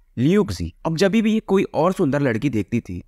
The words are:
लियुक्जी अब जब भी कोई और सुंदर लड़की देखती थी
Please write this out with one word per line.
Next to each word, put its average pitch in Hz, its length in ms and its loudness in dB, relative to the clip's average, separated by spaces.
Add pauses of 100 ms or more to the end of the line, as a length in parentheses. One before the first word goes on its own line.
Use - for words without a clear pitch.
(180)
लियुक्जी 120 560 0 (120)
अब 165 120 -4
जब 185 140 2
भी 220 280 2
कोई 196 240 0
और 170 300 0
सुंदर 143 280 0
लड़की 127 280 0
देखती 110 300 -2
थी - 280 -12